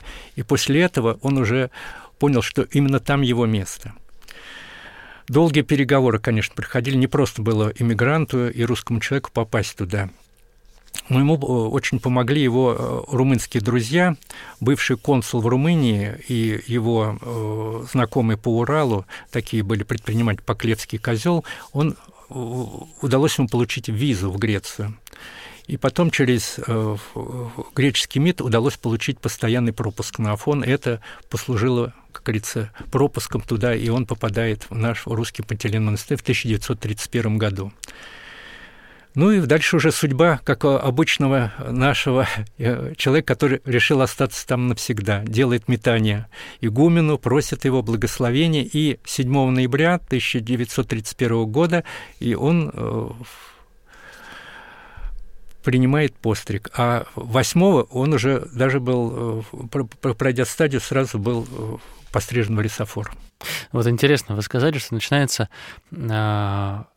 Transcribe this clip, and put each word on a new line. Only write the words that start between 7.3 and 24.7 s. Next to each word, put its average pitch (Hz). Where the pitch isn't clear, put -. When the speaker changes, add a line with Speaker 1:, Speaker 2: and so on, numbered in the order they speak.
Speaker 1:
было 107
иммигранту 123
и 117
русскому 120
человеку -
попасть 113
туда. 98
Но 131
ему, 147
э, 156
очень 127
помогли 127
его, 123
э, 123
румынские 127
друзья, 123
бывший 127
консул 123
в 110
Румынии 123
и 113
его, 113
э, 110
знакомые 117
по 117
Уралу, 120
такие 113
были 101
предприниматели 113
Поклевский 113
и 107
Козёл, 151
он, 151
э, 127
удалось 135
ему 135
получить 120
визу 107
в 95
Грецию. 104